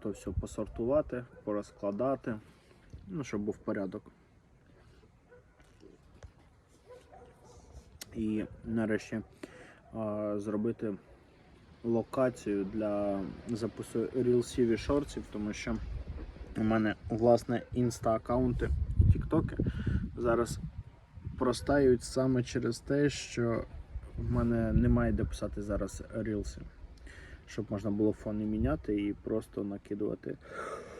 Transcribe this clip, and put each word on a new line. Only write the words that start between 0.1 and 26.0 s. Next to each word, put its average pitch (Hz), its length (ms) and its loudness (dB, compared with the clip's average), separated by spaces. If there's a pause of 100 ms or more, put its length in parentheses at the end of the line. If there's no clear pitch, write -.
посортувати, 123 920 -2 (180)
порозкладати, 107 960 -2 (680)
ну, 175 160 -6
щоб 107 180 -4
був 104 160 -4
порядок. 104 460 -4 (4000)
І 107 300 0 (200)
нарешті, 110 560 0 (720)
а, 107 440 -2
зробити 107 560 -2 (920)
локацію 117 840 0
для 104 560 0 (260)
запису 113 680 -2
рілсів 123 540 4
і 110 80 4
шортів, 143 540 0
тому 104 220 -4
що 113 220 -4 (840)
у 110 60 2
мене, 107 320 4 (140)
власне, 117 520 6 (120)
інста-аккаунти 120 960 2 (320)
і - 100 10
тіктоки - 460 2 (600)
зараз 117 420 2 (800)
простають 127 640 4
саме 131 400 2
через 120 360 -2
те, 143 300 2
що 120 560 -2 (520)
в 117 140 -2
мене 117 420 2
немає 120 380 6
де 104 140 2
писати - 360 -4
зараз 98 420 -2 (120)